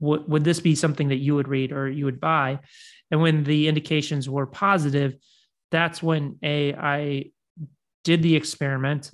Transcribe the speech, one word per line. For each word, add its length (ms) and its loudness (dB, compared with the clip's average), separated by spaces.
w-, 280 0
would 160 2
this 160 2
be 140 4
something 340 0
that 160 0
you 100 2
would 140 0
read 240 -2
or 160 -4
you 160 -6
would 160 -4
buy?" 400 0
And 120 4
when 220 4
the 240 2
indications 600 -2
were 180 -4
positive, 720 0
that's 320 0
when 400 -2
A, 320 -2
I 560 -4
did 180 4
the 120 4
experiment, 800 -2